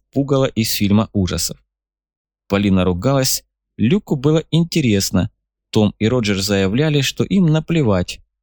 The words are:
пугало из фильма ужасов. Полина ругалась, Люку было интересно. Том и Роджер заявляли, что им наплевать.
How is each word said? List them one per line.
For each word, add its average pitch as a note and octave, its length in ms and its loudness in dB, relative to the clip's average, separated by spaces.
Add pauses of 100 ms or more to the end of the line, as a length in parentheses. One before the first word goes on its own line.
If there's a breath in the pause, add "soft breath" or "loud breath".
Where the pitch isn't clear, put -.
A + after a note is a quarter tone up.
(140)
пугало C3+ 320 0
из - 260 -2
фильма G#2 400 0
ужасов. F2 460 -4 (880)
Полина G2 380 2
ругалась, B2+ 580 -2 (340)
Люку D#3 380 0
было D3+ 340 0
интересно. C3+ 800 0 (420)
Том G#2+ 280 2
и G#2 80 0
Роджер G#2+ 320 0
заявляли, G#2 640 0
что - 240 -4
им F#3 220 2
наплевать. D3+ 720 0 (240)